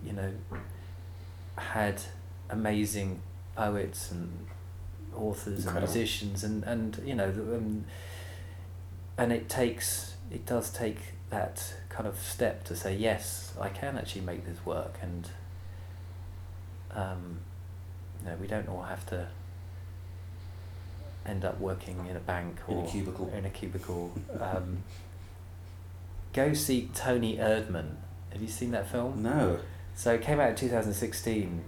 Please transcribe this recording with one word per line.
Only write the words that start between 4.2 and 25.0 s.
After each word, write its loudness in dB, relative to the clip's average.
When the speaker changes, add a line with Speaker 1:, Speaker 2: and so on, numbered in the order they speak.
Speaker 1:
authors 0
Speaker 2:
Incredible. 2
Speaker 1:
and 2
musicians 2
and, 2
and, 0
you 0
know, 6
the, 2
um, 2
and 6
it 2
takes, 2
it -4
does 2
take 0
that 0
kind -2
of -2
step 2
to -4
say, 0
"Yes, 2
I 2
can -2
actually -2
make -2
this -6
work," 0
and, -2
um, -2
you -4
know, -2
we -4
don't 0
all -2
have -4
to -2
end 0
up 2
working -2
in -2
a -2
bank 0
Speaker 2:
In 2
a 2
Speaker 1:
or 0
Speaker 2:
cubicle. 0
Speaker 1:
in 0
a 0
cubicle. -2
Um, 0